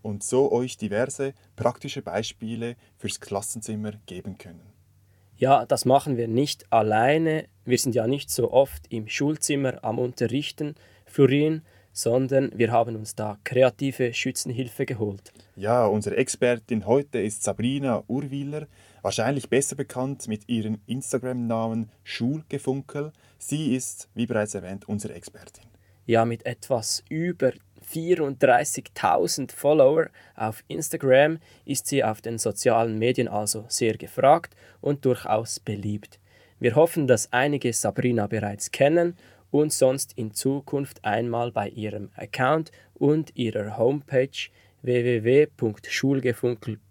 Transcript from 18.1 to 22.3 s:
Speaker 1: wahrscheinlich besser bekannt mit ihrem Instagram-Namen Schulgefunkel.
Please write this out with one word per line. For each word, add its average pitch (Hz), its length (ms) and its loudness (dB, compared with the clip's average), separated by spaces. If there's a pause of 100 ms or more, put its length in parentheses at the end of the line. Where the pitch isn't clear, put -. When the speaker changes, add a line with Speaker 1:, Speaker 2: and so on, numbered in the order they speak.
Speaker 1:
wahrscheinlich 120 460 -2
besser 139 280 0
bekannt 135 500 -6
mit 107 220 -8
ihrem 107 380 -4
Instagram-Namen 117 1040 -4 (100)
Schulgefunkel. 143 1080 -6 (260)